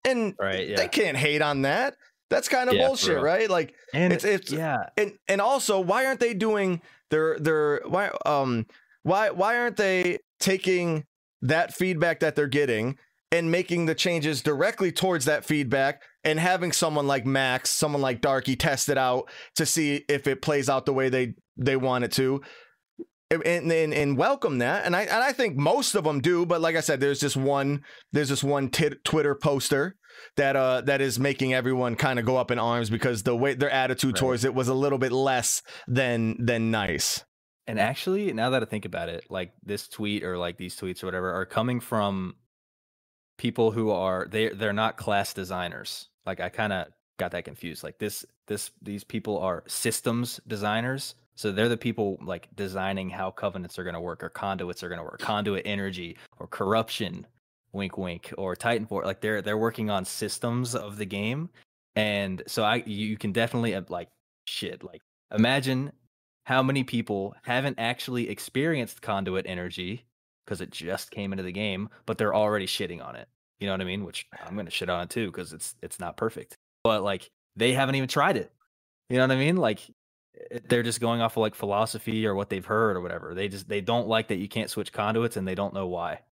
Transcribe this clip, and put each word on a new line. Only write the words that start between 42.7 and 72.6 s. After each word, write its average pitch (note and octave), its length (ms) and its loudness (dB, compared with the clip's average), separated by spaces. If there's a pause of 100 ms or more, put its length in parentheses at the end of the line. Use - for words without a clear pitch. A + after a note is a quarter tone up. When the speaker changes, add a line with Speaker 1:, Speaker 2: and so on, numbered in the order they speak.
Speaker 2:
people A2+ 320 2
who G#2+ 200 0
are, F#2 380 0
they, A2 200 0
they're G2+ 240 -2
not A2 240 0
class G2+ 360 0
designers. F2+ 760 -8 (180)
Like, F#2 140 -6
I F2+ 80 -4
kinda F#2 400 -2 (320)
got F2+ 100 -2
that F2 140 -6
confused. - 400 -14
Like, - 140 -12
this, - 280 -6 (220)
this, G2+ 240 -6 (100)
these G2+ 220 -10
people G#2+ 340 -4
are F2+ 300 -2
systems A#2+ 800 -4
designers. A2+ 680 -4 (220)
So G#2 160 -2
they're G#2+ 160 2
the A#2 80 2
people, G#2+ 460 -2
like, F2 340 -8
designing F#2+ 520 -4
how F#2+ 220 -6
covenants F#2 480 -8
are F2+ 60 -8
gonna E2+ 160 -8
work F2 240 -10
or E2 60 -10
conduits F2+ 520 -6
are F2+ 60 -10
gonna E2+ 160 -10
work, - 160 -14
conduit G#2 440 -2
energy F#2+ 520 -6 (220)
or - 100 -14
corruption, G#2 760 -2 (480)
wink, G2 240 -6
wink, F2+ 400 -8
or F#2 200 -4
Titanfall. A2 480 -2
Like, F#2+ 160 -4
they're, G#2+ 220 0
they're G#2 140 -2
working A2 340 -2
on F#2+ 140 0
systems A#2+ 720 -4
of G#2 220 -8
the G#2 100 -6
game. A2 440 -4 (440)
And G2+ 540 0
so A2+ 160 0
I, A2 200 4
you, G#2+ 220 -6
you G#2+ 100 -4
can G#2+ 140 -4
definitely, A#2 460 0
uh, F#2+ 120 -6
like, E2+ 200 -8 (380)
shit, - 360 -8
like, - 200 -18 (280)
imagine B2+ 640 2 (540)
how C3 160 4
many C3 200 2
people G#2 600 -4
haven't C3 360 -2
actually A#2+ 500 -4
experienced C3+ 720 -4
conduit F#2+ 440 -2
energy F2+ 580 -8 (420)
'cause F#2 140 -6
it - 100 -10
just - 420 -8
came G2 200 -6
into F#2+ 120 -6
the F2+ 80 -8
game, G2+ 360 -4 (180)
but A2 120 -4
they're G#2 160 2
already G#2+ 320 2